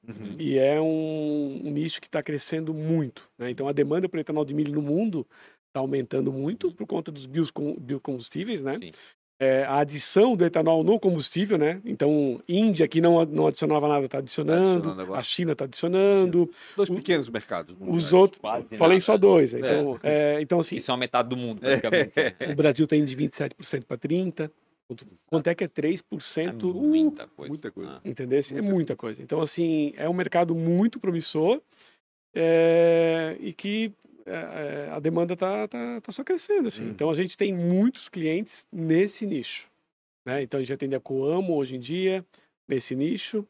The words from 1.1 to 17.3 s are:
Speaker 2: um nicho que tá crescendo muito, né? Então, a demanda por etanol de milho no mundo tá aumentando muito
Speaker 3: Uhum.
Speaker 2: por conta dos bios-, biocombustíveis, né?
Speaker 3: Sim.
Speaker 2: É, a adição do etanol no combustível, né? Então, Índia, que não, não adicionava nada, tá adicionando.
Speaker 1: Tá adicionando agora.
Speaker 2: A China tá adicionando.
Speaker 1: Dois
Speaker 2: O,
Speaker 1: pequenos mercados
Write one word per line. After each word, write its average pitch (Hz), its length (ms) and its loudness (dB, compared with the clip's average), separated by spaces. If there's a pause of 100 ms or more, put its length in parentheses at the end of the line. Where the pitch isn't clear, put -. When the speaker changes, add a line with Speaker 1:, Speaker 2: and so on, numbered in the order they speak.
Speaker 2:
um 151 60 -6
nicho 151 300 -4
que - 80 -20
tá 151 140 -4
crescendo 156 500 -6
muito, 156 560 -2 (100)
né? 123 120 -6
Então, 135 180 -4
a 143 40 -2
demanda 147 360 2
por 170 100 -4
etanol 151 260 -2
de 139 100 -8
milho 147 180 -2
no 151 80 -2
mundo 160 460 -2 (460)
tá 135 80 -4
aumentando 135 520 -2
muito 151 360 -4
Speaker 3:
Uhum. 160 40 -4
Speaker 2:
por - 140 -10
conta 165 260 -6
dos 139 140 -14
bios-, 147 260 -2 (260)
biocombustíveis, 139 840 -8
né? - 160 -4
Speaker 3:
Sim. 85 120 -14 (500)
Speaker 2:
É, 131 240 4
a 135 160 0
adição 151 540 2
do 175 100 4
etanol 165 380 2
no 196 160 4
combustível, 185 600 0
né? 160 260 2
Então, 147 640 0
Índia, 190 400 4
que 160 120 2
não, 170 260 6
não 156 200 0
adicionava 151 400 0
nada, 143 220 2
tá 135 100 -6
adicionando. 147 460 0
Speaker 1:
Tá 190 140 4
adicionando 160 240 -4
agora. 98 180 -6
Speaker 2:
A - 20 -8
China 165 320 -2
tá 139 120 -6
adicionando. 180 840 2 (240)
Speaker 1:
Dois 196 160 0
Speaker 2:
O, 180 60 0
Speaker 1:
pequenos 165 320 0
mercados 92 500 -8